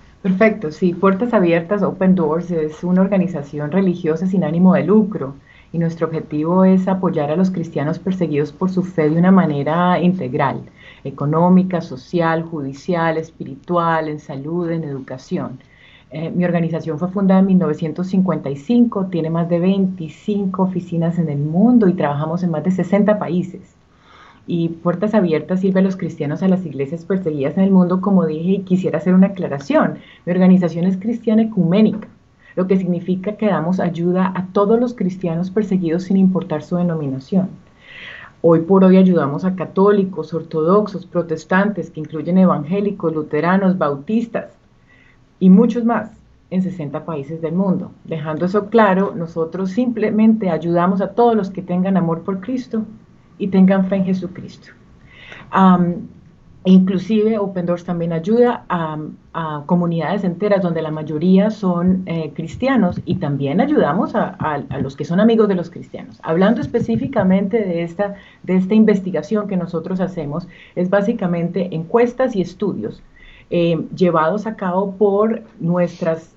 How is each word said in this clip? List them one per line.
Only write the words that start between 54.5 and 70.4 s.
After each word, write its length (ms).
Am, 600
inclusive 720
Open 260
Doors 200
también 260
ayuda 560
a, 300
a 320
comunidades 600
enteras 360
donde 200
la 100
mayoría 580
son, 560
eh, 300
cristianos 720
y 100
también 460
ayudamos 520
a, 240
a, 180
a 240
los 180
que 80
son 160
amigos 260
de 80
los 140
cristianos. 520
Hablando 380
específicamente 1040
de 200
esta, 320
de 140
esta 180
investigación 720
que 80
nosotros 460
hacemos, 480